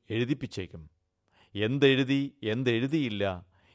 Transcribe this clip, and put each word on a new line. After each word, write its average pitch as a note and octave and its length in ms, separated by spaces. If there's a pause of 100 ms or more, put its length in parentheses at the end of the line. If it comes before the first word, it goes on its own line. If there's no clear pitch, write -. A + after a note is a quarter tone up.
എഴുതിപ്പിച്ചേക്കും. A2+ 800 (640)
എന്തെഴുതി, C3+ 880
എന്തെഴുതിയില്ല, A2+ 1000 (300)